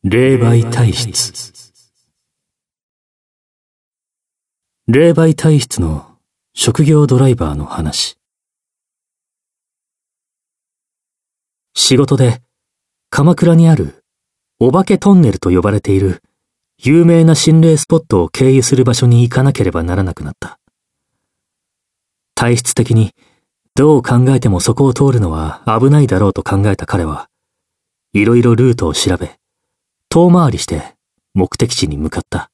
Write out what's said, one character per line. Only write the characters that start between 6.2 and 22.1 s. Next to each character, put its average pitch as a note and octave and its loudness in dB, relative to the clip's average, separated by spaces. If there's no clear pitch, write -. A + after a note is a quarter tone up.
職 - -2
業 D3+ 4
ド B2+ 2
ラ C3+ 4
イ B2 2
バ D#2+ -4
ー - -8
の D2 -8
話。 - -8
仕 - 0
事 C#3 0
で A#2+ 0
鎌 D#3 2
倉 E3+ 2
に E3 4
あ D#3+ 4
る - -8
お B2+ 2
化 F#3 0
け G3 0
ト G3+ 2
ン F3+ 6
ネ A#2+ 4
ル - -6
と F2+ -4
呼 F2+ 2
ば G2+ -2
れ G#2 -2
て - -4
い G2 0
る F#2 -4
有 E3 2
名 E3 4
な D#3+ 4
心 D#3+ 2
霊 D#3+ 4
ス D3+ -6
ポ E3 0
ッ D#3+ -4
ト F#2 0
を E2 -4
経 C3 0
由 C3 2
す C3+ 0
る B2+ 2
場 B2 0
所 B2+ 0
に A#2+ 4
行 A#2+ 0
か C3 -2
な C#3 0
け G#2 -4
れ F2+ -2
ば E2 -6
な F2 -4
ら G2 -2
な F2+ -6
く - -14
な D2 -12
っ - -16
た。 - -14